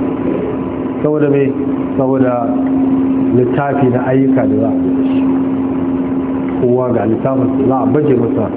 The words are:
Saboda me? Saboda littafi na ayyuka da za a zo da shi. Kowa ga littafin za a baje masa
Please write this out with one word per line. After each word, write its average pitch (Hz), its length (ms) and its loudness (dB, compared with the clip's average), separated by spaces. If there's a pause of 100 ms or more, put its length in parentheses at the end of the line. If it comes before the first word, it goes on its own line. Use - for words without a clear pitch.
(1040)
Saboda 147 260 2
me? 139 220 2 (460)
Saboda 127 500 0 (880)
littafi 135 560 2
na 123 160 0
ayyuka 135 400 2
da 107 120 2
za - 80 0
a - 120 0
zo - 160 0
da 269 80 0
shi. 269 200 0 (1400)
Kowa 123 300 2
ga 131 140 0
littafin 131 600 0
za 131 80 2
a 131 100 0
baje 139 300 2
masa 113 420 0